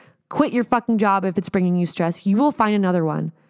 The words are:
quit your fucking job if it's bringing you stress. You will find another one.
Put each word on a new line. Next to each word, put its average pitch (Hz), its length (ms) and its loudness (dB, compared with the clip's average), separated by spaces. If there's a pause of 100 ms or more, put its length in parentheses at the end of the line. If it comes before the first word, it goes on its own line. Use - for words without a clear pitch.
(300)
quit 294 220 0
your 240 120 0
fucking 226 340 0
job 196 260 2
if 190 140 -4
it's 185 120 -2
bringing 180 260 0
you 175 100 0
stress. 170 400 -4
You 196 120 2
will 285 140 4
find 214 240 0
another 180 300 0
one. 160 260 -4 (180)